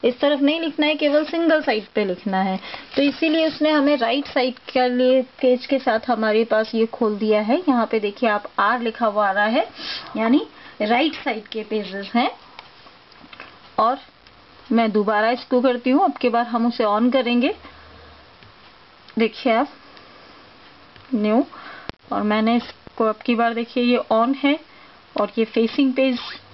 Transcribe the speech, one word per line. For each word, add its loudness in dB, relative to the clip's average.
इस -2
तरफ 2
नहीं 2
लिखना -2
है, 0
केवल 2
single 0
side -2
पे 0
लिखना -2
है। -2
तो 2
इसीलिए 0
उसने 0
हमें 2
right -2
side -2
के 0
लिए 4
पेज 0
के 0
साथ 0
हमारे 2
पास 0
ये 2
खोल -2
दिया 2
है। 0
यहाँ 2
पे -2
देखिए -2
आप -2
R 0
लिखा -4
हुआ 0
आ 0
रहा 2
है, 0
यानी 2
right 0
side -8
के -8
pages -8
हैं। 0
और 0
मैं 2
दोबारा 2
इसको 0
करती 0
हूँ, 4
अब 0
की 0
बार 0
हम 0
उसे -2
on 2
करेंगे। 0
देखिए 0
आप 0
न्यू, 0
और -2
मैंने 2
इसको -4
अब 0
की -2
बार 0
देखिए -2
ये 2
on 2
है -2
और -2
ये 2
facing 0
page 0